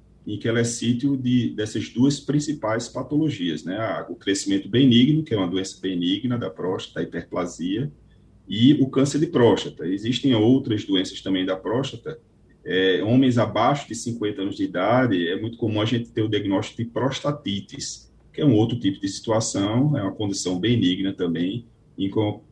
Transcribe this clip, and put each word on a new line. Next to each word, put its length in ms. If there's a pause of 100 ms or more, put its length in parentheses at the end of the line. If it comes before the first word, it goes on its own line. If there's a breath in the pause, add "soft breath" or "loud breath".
(280)
em 100
que 100
ela 120
é 40
sítio 540
de, 320
dessas 400
duas 300
principais 680
patologias, 760
né? 140
A, 300
o 80
crescimento 540
benigno, 540
que 100
é 40
uma 100
doença 340
benigna 560
da 140
próstata, 480
a 40
hiperplasia, 880 (560 soft breath)
e 280
o 120
câncer 300
de 80
próstata. 640
Existem 480
outras 500
doenças 340
também 280
da 80
próstata. 640 (440)
É, 400
homens 360
abaixo 480
de 80
cinquenta 480
anos 140
de 80
idade, 600
é 120
muito 180
comum 240
a 40
gente 260
ter 100
o 80
diagnóstico 540
de 60
prostatites, 1200 (180)
que 100
é 40
um 80
outro 240
tipo 220
de 80
situação, 920
é 60
uma 80
condição 480
benigna 520
também, 540 (320)
em 100
co-, 440